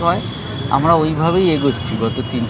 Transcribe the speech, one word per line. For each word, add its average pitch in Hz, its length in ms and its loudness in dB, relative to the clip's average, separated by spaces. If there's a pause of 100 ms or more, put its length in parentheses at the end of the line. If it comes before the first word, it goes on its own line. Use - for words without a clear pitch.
হয়, 175 200 0 (480)
আমরা 151 240 4
ওইভাবেই 160 600 2
এগোচ্ছি 135 480 0
গত 113 200 -2 (100)
তিন 117 180 -2